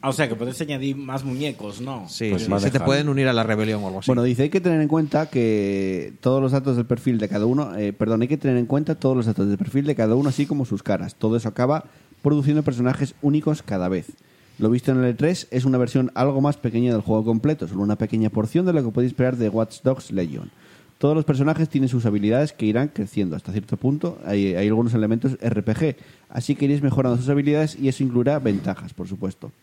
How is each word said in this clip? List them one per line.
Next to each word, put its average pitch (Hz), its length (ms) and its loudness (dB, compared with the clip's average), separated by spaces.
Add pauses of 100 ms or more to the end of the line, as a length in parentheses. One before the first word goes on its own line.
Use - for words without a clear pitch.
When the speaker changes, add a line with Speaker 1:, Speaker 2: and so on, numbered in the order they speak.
Speaker 1:
Ah, 135 80 -4
o 135 40 -2
sea, 139 160 0
que 113 60 -4
puedes 120 260 -8
añadir 139 360 -4
más 135 280 -8
muñecos, 127 560 -6
¿no? 123 280 -10
Speaker 2:
Sí, 110 220 -4
Speaker 3:
Pues 87 140 0
Speaker 2:
sí, 92 60 -2
Speaker 3:
va 98 60 2
a 101 40 2
Speaker 2:
se 98 60 0
te 127 80 0
Speaker 3:
dejar. 135 120 2
Speaker 2:
pueden 143 220 2
unir 135 200 2
a 127 40 2
la 117 120 2
rebelión 107 400 0
o - 40 -4
algo 95 120 -6
así. - 80 -4
Speaker 4:
Bueno, 123 140 4
dice, 123 220 2
"Hay 147 60 0
que 190 100 0
tener 170 200 2
en 151 80 2
cuenta 156 420 0
que 98 920 0
todos 131 220 2
los 131 100 2
datos 135 240 0
del 120 100 0
perfil 120 320 0
de 104 100 -2
cada 104 180 0
uno, 123 300 0
eh, 104 160 -2
perdón, 110 300 0
hay 123 60 0
que 147 100 0
tener 135 180 2
en 120 100 2
cuenta 147 300 0
todos 131 200 2
los 120 100 0
datos 98 220 0
del 101 100 0
perfil 143 280 -2
de 147 80 0
cada 110 200 2
uno, 139 160 2
así 143 160 0
como 143 180 -2
sus 101 180 -6
caras. 92 320 -4
Todo 110 220 0
eso 110 120 -2
acaba 135 360 0 (380)
produciendo 147 400 2
personajes 131 600 0
únicos 151 400 0
cada 90 260 -2
vez. 92 180 -2 (520)
Lo 110 120 2
visto 123 200 2
en 131 80 4
el 123 120 2
E 117 40 0
tres 160 360 0
es 127 160 0
una 131 120 4
versión 127 360 2
algo 135 260 2
más 143 160 2
pequeña 120 360 0
del 110 100 0
juego 110 220 0
completo, 117 440 0
solo 90 140 -4
una 104 140 2
pequeña 110 340 0
porción 110 340 0
de 185 80 2
lo 151 100 2
que 117 80 -2
podéis 123 220 0
esperar 127 240 0
de 117 140 0
Watch 110 320 -2
Dogs 127 300 0
Legion. 85 380 -4 (480)
Todos 147 160 4
los 156 120 0
personajes 151 420 2
tienen 131 220 0
sus 120 160 0
habilidades 110 480 2
que 113 120 -6
irán 120 220 2
creciendo 98 480 -4
hasta 92 160 -10
cierto 104 240 -4
punto. 147 480 -2
Hay, 98 300 0
hay 95 140 0
algunos 113 260 2
elementos 113 480 0
R 113 200 -2
P 110 120 0
G, 156 220 -2 (340)
así 131 240 -4
que 143 100 -2
iréis 143 180 2
mejorando 127 360 2
sus 123 100 -4
habilidades 147 500 2
y 135 100 0
eso 131 140 -2
incluirá 127 360 2
ventajas, 98 560 -2
por 92 140 -10
supuesto. 95 440 -8 (100)